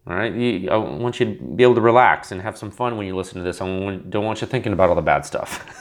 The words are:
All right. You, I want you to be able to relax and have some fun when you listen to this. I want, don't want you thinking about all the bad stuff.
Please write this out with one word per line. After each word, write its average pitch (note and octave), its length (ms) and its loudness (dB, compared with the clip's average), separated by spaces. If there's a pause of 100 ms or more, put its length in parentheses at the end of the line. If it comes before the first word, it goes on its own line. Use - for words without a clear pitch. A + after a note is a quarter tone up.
All F2+ 120 -6
right. G#2 180 -2
You, A2 340 -2
I A2 100 2
want G#2 420 -4
you A#2+ 60 2
to - 140 -6
be C#2+ 220 0
able B2 140 8
to A2+ 40 2
relax A2+ 520 4
and F#2 100 -10
have A2 160 -8
some G#2 140 -12
fun A#2+ 240 -4
when G#2 100 -6
you F#2 80 -6
listen F#2 220 -6
to F2+ 80 -8
this. F2+ 160 -6
I F#2+ 40 -4
want, F#2+ 460 -6
don't G#2 140 -2
want A2 160 -4
you G#2+ 80 -6
thinking A2 240 -2
about F2+ 160 6
all E2+ 80 2
the E2 40 0
bad D2 240 2
stuff. - 400 -8 (160)